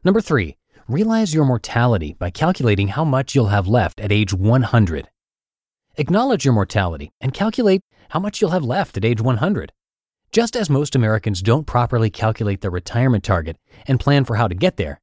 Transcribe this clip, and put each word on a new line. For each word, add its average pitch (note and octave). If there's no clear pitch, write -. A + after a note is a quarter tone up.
Number G3+
three, G#2
realize G#3+
your D#3
mortality A#2
by F2
calculating A2+
how C#3
much C3+
you'll A#2+
have G2+
left A2
at G2+
age G#2
one G#2+
hundred. F#2
Acknowledge F#3+
your C3
mortality F2+
and C3
calculate G#3
how E3
much G3+
you'll E3+
have F3+
left C#3+
at G2
age A2+
one A#2+
hundred. C#3
Just A#3
as G#3
most C#3
Americans G#2+
don't B2+
properly A#2
calculate G#2+
their G2
retirement A#2
target E2
and C3
plan C#3+
for A#2
how A2+
to F2+
get C#3+
there D2